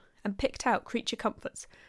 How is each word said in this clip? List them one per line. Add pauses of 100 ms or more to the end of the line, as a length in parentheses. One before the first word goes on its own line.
(240)
and
picked
out
Creature
Comforts (220)